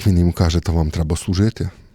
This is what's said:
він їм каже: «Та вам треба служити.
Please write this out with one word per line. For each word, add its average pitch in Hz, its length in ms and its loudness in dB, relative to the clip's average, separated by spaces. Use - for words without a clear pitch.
він 92 120 4
їм 87 140 4
каже: 85 280 0
«Та 85 120 -2
вам 80 180 0
треба 78 260 -2
служити. 95 540 -2